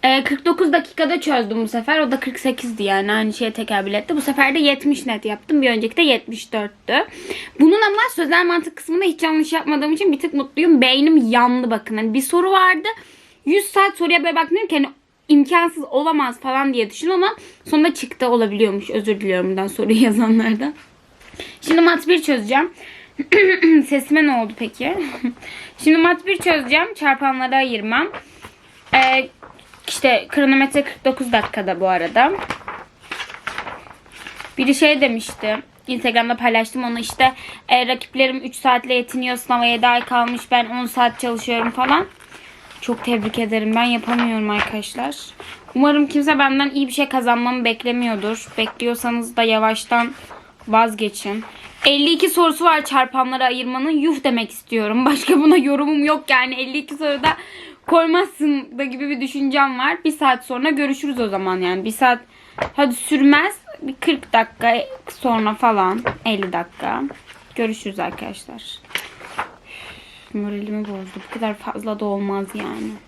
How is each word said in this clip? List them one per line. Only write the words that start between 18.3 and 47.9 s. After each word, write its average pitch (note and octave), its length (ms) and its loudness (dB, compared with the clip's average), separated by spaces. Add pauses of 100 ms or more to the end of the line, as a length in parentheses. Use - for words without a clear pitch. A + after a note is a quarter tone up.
Özür G#3 300 -2
diliyorum F#3 300 0
bundan F#3+ 160 -2
soruyu A3 360 2
<laughs> - 0 -
yazanlardan. A3+ 720 2 (840)
Şimdi E4 200 4
mat E4+ 280 2
bir E4+ 140 4
çözeceğim. C4+ 480 0 (500)
<clears throat> F4 680 4
Sesime D4 380 2
ne C#4+ 60 4
oldu A3+ 260 -2
peki? B3 360 -6 (440)
<laughs> - 460 -20
Şimdi D#4 140 6
mat F4 280 4
bir G4 100 0
çözeceğim. E4 580 0
Çarpanlara C4 640 0
ayırmam. B3 520 0 (840)
Ee, C4 340 4 (600)
işte - 400 0
kronometre C4+ 540 2
kırk - 220 -10
dokuz C4 280 -2
dakikada G3 480 -2
bu F#3+ 80 0
arada. F#3 440 2 (2250)
Biri C4+ 160 2
şey D4 260 4
demişti. A3+ 580 -2 (280)
Instagram'da A#3 500 0
paylaştım A#3 480 0
onu A#3 140 -4
işte. C4 340 0 (360)
E, B3 180 2
rakiplerim B3+ 500 -2
üç C4 200 -10
saatle B3+ 380 0
yetiniyor. B3 420 -4
Sınava B3 280 -2
yedi A#3 220 2
ay A#3+ 140 4
kalmış. A#3+ 500 -2
Ben A#3+ 160 2
on B3 200 -6
saat A#3+ 340 0
çalışıyorum A#3 500 -4
falan. C#4 360 0 (760)
Çok A#3 240 -6
tebrik A3 340 -4
ederim. A3 360 -2
Ben A#3 100 2
yapamıyorum A#3 640 -2
arkadaşlar. G#3+ 680 -6 (580)
Umarım D4 320 4
kimse C#4+ 320 0
benden C#4 320 2
iyi C#4 180 -2
bir B3 40 -10
şey C#4 160 -2
kazanmamı A#3+ 560 0
beklemiyordur. A3+ 840 -4 (100)